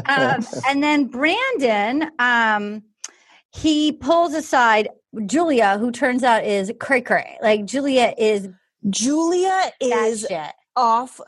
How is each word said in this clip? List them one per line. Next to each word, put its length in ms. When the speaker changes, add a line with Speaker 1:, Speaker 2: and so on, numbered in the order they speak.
Speaker 1:
Um, 360
and 140
then 240
Brandon, 1120
um, 640
he 400
pulls 420
aside 560
Julia, 500
who 140
turns 320
out 200
is 360
cray 220
cray. 400
Like, 240
Julia 520
is 320
Speaker 2:
Julia 880
is 500
Speaker 1:
batshit. 220
Speaker 2:
off 520